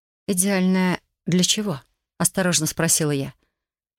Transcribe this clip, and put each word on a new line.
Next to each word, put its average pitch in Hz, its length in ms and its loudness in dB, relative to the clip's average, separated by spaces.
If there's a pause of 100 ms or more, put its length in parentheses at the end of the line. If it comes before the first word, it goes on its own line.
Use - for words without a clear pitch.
(280)
«Идеальная 185 720 0 (240)
для 180 180 2
чего?» 185 380 -2 (380)
осторожно 175 480 0
спросила 165 440 0
я. 139 240 -4 (640)